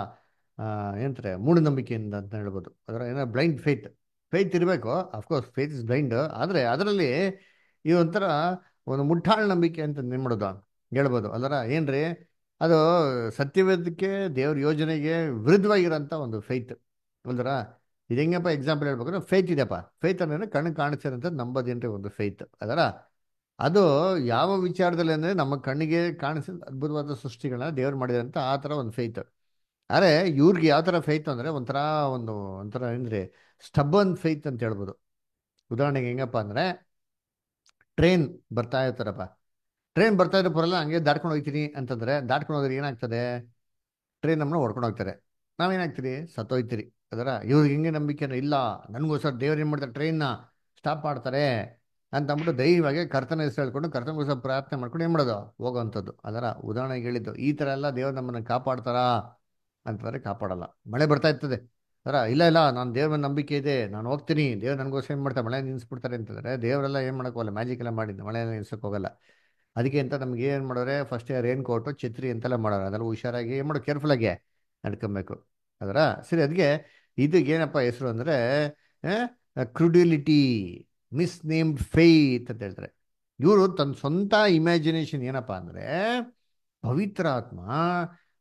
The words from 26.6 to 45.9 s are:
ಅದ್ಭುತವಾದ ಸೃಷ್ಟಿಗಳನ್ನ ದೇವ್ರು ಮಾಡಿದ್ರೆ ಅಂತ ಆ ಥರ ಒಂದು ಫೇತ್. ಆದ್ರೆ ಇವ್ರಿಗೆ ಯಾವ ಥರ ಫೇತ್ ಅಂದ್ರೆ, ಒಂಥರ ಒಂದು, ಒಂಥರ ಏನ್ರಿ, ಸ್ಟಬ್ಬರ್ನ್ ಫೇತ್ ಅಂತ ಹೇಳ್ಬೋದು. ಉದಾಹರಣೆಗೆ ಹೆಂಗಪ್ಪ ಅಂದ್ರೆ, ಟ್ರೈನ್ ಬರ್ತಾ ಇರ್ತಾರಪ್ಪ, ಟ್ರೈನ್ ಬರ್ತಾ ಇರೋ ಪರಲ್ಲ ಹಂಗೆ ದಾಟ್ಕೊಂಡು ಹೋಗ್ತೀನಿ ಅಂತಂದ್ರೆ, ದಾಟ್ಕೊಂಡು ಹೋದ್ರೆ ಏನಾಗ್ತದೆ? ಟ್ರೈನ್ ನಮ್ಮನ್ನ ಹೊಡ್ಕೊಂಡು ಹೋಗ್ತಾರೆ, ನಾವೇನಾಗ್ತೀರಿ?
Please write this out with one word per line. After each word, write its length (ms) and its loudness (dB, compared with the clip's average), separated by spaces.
ಅದ್ಭುತವಾದ 500 -4
ಸೃಷ್ಟಿಗಳನ್ನ 560 -6
ದೇವ್ರು 280 0
ಮಾಡಿದ್ರೆ 260 0
ಅಂತ 140 -8
ಆ 180 0
ಥರ 160 -6
ಒಂದು 200 -4
ಫೇತ್. 280 -4
ಆದ್ರೆ 380 6
ಇವ್ರಿಗೆ 380 8
ಯಾವ 140 6
ಥರ 180 2
ಫೇತ್ 300 0
ಅಂದ್ರೆ, 200 -4
ಒಂಥರ 260 -4
ಒಂದು, 200 -4
ಒಂಥರ 480 -8
ಏನ್ರಿ, 520 -4
ಸ್ಟಬ್ಬರ್ನ್ 580 4
ಫೇತ್ 300 -2
ಅಂತ 160 -4
ಹೇಳ್ಬೋದು. 380 -4
ಉದಾಹರಣೆಗೆ 360 0
ಹೆಂಗಪ್ಪ 300 -4
ಅಂದ್ರೆ, 520 -4
ಟ್ರೈನ್ 440 4
ಬರ್ತಾ 320 -2
ಇರ್ತಾರಪ್ಪ, 360 -4
ಟ್ರೈನ್ 240 6
ಬರ್ತಾ 200 4
ಇರೋ 120 4
ಪರಲ್ಲ 260 2
ಹಂಗೆ 240 0
ದಾಟ್ಕೊಂಡು 360 2
ಹೋಗ್ತೀನಿ 320 -2
ಅಂತಂದ್ರೆ, 600 -4
ದಾಟ್ಕೊಂಡು 300 0
ಹೋದ್ರೆ 160 -2
ಏನಾಗ್ತದೆ? 760 -4
ಟ್ರೈನ್ 180 2
ನಮ್ಮನ್ನ 180 0
ಹೊಡ್ಕೊಂಡು 300 0
ಹೋಗ್ತಾರೆ, 360 -6
ನಾವೇನಾಗ್ತೀರಿ? 760 -4